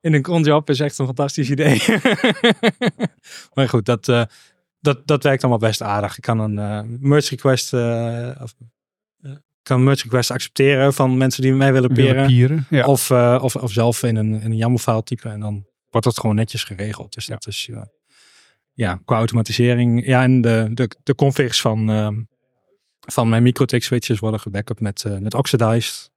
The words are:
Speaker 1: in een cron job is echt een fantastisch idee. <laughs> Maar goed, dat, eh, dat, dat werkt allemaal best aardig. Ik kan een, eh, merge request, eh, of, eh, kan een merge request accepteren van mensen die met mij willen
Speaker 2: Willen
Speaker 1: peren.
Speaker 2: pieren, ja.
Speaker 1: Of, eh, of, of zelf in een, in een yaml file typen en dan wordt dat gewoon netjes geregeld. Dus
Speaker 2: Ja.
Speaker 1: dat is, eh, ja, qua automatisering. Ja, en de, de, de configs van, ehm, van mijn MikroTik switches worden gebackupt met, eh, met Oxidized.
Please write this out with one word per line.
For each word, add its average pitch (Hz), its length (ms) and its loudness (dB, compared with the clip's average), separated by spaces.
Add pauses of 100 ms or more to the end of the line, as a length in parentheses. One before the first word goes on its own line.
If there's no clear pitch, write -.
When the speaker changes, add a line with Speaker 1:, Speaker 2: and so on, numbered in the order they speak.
Speaker 1:
in 160 140 2
een 143 80 4
cron 170 200 0
job 147 280 2
is 135 100 0
echt 147 180 -4
een 135 80 -2
fantastisch 139 440 -4
idee. 139 320 2 (840)
<laughs> - 880 -6
Maar 135 140 2
goed, 110 160 0
dat, 120 240 -2
eh, 120 140 4 (580)
dat, 139 260 -2
dat 143 160 2
werkt 135 200 2
allemaal 120 260 2
best 107 140 -4
aardig. 101 340 -4
Ik - 60 -20
kan 113 180 -2
een, 107 180 -4
eh, 104 220 -6 (200)
merge 143 300 2
request, 131 440 -2
eh, 117 560 -2 (120)
of, 120 120 -16 (680)
eh, 135 100 -16 (300)
kan 131 160 0
een 127 60 4
merge 135 180 2
request 120 280 -2
accepteren 139 640 2
van 131 220 2
mensen 131 260 0
die 131 80 2
met 135 100 2
mij 135 120 4
willen 127 220 2
Speaker 2:
Willen 131 180 4
Speaker 1:
peren. 135 140 2
Speaker 2:
pieren, 131 440 4
ja. 135 160 2
Speaker 1:
Of, 139 240 2
eh, 123 320 4
of, 127 140 -2
of 127 160 -6
zelf 117 300 0
in 117 140 0
een, 107 180 -2
in 110 160 -4
een 113 60 -2
yaml 117 220 0
file 110 240 -2
typen 113 300 -10
en 104 80 -12
dan 104 260 -8 (240)
wordt 110 160 0
dat 117 140 0
gewoon 107 160 0
netjes 110 280 -4
geregeld. 104 500 -12
Dus 113 120 -12
Speaker 2:
Ja. - 60 -10
Speaker 1:
dat 107 140 -12
is, - 260 -10
eh, 107 100 -12 (920)
ja, 92 320 -4
qua 123 120 0
automatisering. 117 920 2
Ja, 131 160 4
en 127 180 4
de, 113 340 2
de, 117 160 -2 (120)
de 139 120 -2
configs 135 460 0
van, 110 300 0
ehm, 107 300 -2 (800)
van - 280 0
mijn 113 140 4
MikroTik 123 400 2
switches 120 360 -2
worden 110 220 -4
gebackupt 101 400 -8
met, 101 240 -6
eh, 101 140 -6
met 104 160 -6
Oxidized. 117 840 0